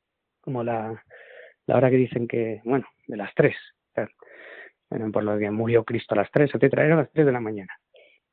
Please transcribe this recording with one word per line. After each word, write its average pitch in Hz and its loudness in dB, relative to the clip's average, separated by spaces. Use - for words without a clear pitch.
como 123 -6
la, 113 -6
la - 0
hora 123 4
que 127 4
dicen 120 -2
que, 113 -4
bueno, 123 -2
de 113 -10
las 101 -10
tres. 147 2
O - -20
sea, 113 -4
eran 107 -6
por 107 -2
lo 104 -2
que 104 -2
murió 113 2
Cristo - -6
a 104 2
las 98 -2
tres, 147 4
etcétera. 139 2
Eran 156 4
las 139 -2
tres 156 2
de 139 4
la 123 -4
mañana. 107 -8